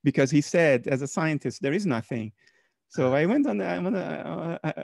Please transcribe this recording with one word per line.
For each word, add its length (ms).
because 260
he 120
said, 460
as 140
a 60
scientist, 540
there 120
is 120
nothing. 460
So 240
I 120
went 220
on, 140
I 180
went, 160
uh, 680
I, 60